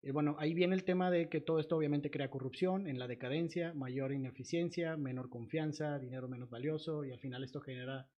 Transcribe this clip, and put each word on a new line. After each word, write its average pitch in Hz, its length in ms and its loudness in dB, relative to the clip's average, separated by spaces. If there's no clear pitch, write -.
Eh, 139 100 -6
bueno, 147 260 4
ahí 156 160 2
viene 180 200 6
el 185 100 2
tema 180 260 4
de 170 180 4
que 156 120 0
todo 160 180 2
esto 156 180 2
obviamente 147 340 2
crea 139 200 -2
corrupción 180 560 0
en 131 140 -2
la 127 80 -4
decadencia, 160 680 0
mayor 135 380 -2
ineficiencia, 160 840 0
menor 127 340 -2
confianza, 147 680 -2
dinero 127 300 -6
menos 123 220 -8
valioso, 151 540 -2
y 131 60 -6
al 120 80 -10
final 127 240 -6
esto 131 180 -6
genera 131 580 -8